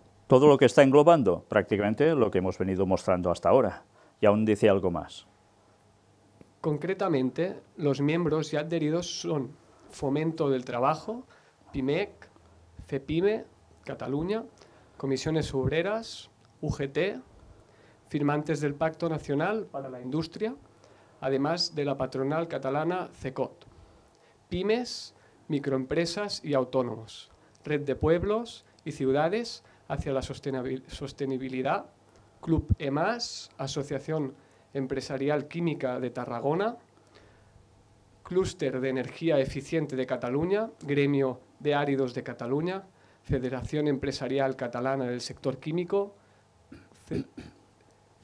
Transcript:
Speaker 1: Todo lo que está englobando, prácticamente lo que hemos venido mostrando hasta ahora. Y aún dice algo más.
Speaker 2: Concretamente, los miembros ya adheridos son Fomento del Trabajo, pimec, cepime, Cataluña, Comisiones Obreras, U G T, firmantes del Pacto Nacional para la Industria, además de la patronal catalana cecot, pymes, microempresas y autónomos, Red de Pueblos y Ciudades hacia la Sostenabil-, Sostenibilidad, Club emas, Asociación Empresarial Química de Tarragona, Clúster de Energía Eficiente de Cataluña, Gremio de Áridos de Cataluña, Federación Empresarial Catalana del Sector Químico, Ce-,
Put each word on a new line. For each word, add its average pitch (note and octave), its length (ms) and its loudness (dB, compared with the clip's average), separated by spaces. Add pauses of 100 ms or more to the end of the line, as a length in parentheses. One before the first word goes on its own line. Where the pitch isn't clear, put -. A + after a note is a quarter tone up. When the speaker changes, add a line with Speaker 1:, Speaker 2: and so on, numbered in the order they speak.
(260)
Speaker 1:
Todo C3+ 200 10
lo C#3 120 10
que C3+ 80 8
está C#3+ 160 8
englobando, C3+ 640 6
prácticamente G#2+ 640 2
lo A2+ 160 4
que F#2+ 80 2
hemos F2+ 200 -2
venido F#2 260 0
mostrando F2+ 460 2
hasta E2+ 180 0
ahora. A2 360 4 (360)
Y G#2+ 60 6
aún G#2+ 180 6
dice G#2+ 240 4
algo G2 220 4
más. - 360 -8 (1300)
Speaker 2:
Concretamente, E3 1040 -2 (160)
los C#3+ 240 2
miembros D#3 480 2
ya D3+ 100 -2
adheridos E3 640 -2
son D3 300 -4 (360)
Fomento D#3 640 0
del B2+ 160 0
Trabajo, D3+ 580 -2 (480)
pimec, C#3+ 560 -2 (600)
cepime, E3 580 0 (380)
Cataluña, D#3+ 600 -4 (540)
Comisiones C#3 560 -2
Obreras, E3 760 -2 (300)
U D#3 80 -6
G C#3 240 -4
T, G#3 280 -2 (880)
firmantes D3 520 0
del C#3+ 140 -2
Pacto D#3+ 340 -2
Nacional D#3+ 560 -2
para C3+ 240 -10
la B2+ 100 -12
Industria, E3 560 -4 (680)
además C#3 520 0
de C#3+ 120 -2
la C#3 100 0
patronal C#3 500 -2
catalana D#3 680 -2
cecot, - 500 -6 (880)
pymes, G#3+ 640 -4 (340)
microempresas D3+ 960 -2
y D3 80 -4
autónomos, B2 800 -2 (340)
Red D3 220 -2
de B2+ 100 -2
Pueblos G3 680 0 (180)
y D3+ 80 -8
Ciudades D#3 720 0 (240)
hacia D3+ 240 -4
la C3 80 0
Sostenabil-, C3 680 -6
Sostenibilidad, C3+ 960 -4 (560)
Club D3+ 240 0 (120)
emas, E3 800 -4
Asociación C#3+ 800 -6 (400)
Empresarial C3+ 760 -2
Química D3 500 -2
de B2+ 120 -4
Tarragona, C3+ 640 -2 (1500)
Clúster E3 580 -2
de C3+ 80 0
Energía C#3+ 480 0
Eficiente C#3 580 -2
de B2+ 80 0
Cataluña, C#3+ 640 0 (140)
Gremio C#3 580 2 (200)
de C#3+ 140 2
Áridos C#3 380 2
de B2+ 100 -8
Cataluña, D3+ 600 -4 (400)
Federación C3+ 640 -2
Empresarial C3+ 640 -2
Catalana B2+ 520 -4
del B2 160 -4
Sector C3 360 -6
Químico, F3+ 560 -2 (920)
Ce-, - 180 -4 (1000)